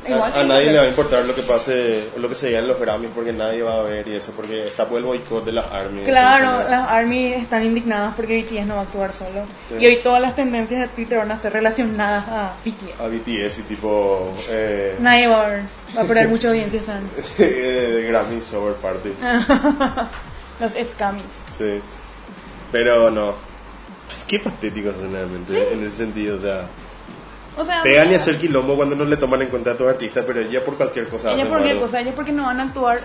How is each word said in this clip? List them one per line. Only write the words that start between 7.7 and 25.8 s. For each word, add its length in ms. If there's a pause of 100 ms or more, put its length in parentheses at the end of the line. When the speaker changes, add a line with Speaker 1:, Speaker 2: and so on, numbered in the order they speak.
Speaker 2:
porque 180
B 80
T 160
S 80
no 80
va 60
a 40
actuar 280
solo. 320 (240)
Speaker 1:
Sí. 100
Speaker 2:
Y 80
hoy 160
todas 180
las 160
tendencias 440
de 80
Twitter 300
van 120
a 100
ser 120
relacionadas 760
a 240 (120)
B 80
T 200
S. 100
Speaker 1:
A 60
B 120
T 260
S 140
y 40
tipo... 680 (160)
Eh, 500
Speaker 2:
Nadie 280
va 180
a 20
ver, 140 (340)
va 60
a 20
perder 240
Speaker 1:
<laughs> 0
Speaker 2:
mucha 200
audiencia 320
esta 140
vez. 440
Speaker 1:
eh, 720
Grammy 300
Sober 340
Party. 360 (120)
Speaker 2:
<laughs> 1400
Los 140
escamis. 500 (320)
Speaker 1:
Sí. 240 (920)
Pero 380
no. 240 (920)
Qué 120
patéticos 580
son 160
realmente, 400
Speaker 2:
Sí. 80 (140)
Speaker 1:
en 120